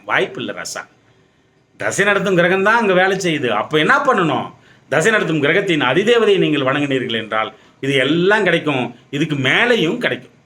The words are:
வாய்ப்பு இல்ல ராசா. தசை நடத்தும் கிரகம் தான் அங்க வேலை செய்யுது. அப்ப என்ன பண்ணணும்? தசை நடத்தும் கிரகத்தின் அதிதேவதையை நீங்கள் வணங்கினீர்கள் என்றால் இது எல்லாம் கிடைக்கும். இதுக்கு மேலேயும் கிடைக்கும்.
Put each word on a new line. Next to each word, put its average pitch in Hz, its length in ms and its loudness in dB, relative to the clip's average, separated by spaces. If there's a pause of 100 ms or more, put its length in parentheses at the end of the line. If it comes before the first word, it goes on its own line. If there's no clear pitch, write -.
வாய்ப்பு 156 360 -2
இல்ல 104 120 -8
ராசா. 87 300 -12 (920)
தசை 113 280 -2
நடத்தும் 196 300 0
கிரகம் 180 280 2
தான் 226 180 2
அங்க 196 120 2
வேலை 190 240 2
செய்யுது. 151 320 -2
அப்ப 110 300 -2
என்ன 208 180 2
பண்ணணும்? 160 520 0 (400)
தசை 156 220 2
நடத்தும் 170 300 0
கிரகத்தின் 160 400 0
அதிதேவதையை 202 580 2
நீங்கள் 147 280 0
வணங்கினீர்கள் 131 560 -2
என்றால் 110 280 -4 (300)
இது 139 140 -2
எல்லாம் 170 500 2
கிடைக்கும். 151 500 -2 (160)
இதுக்கு 147 260 -4
மேலேயும் 160 600 0
கிடைக்கும். 123 360 -6 (120)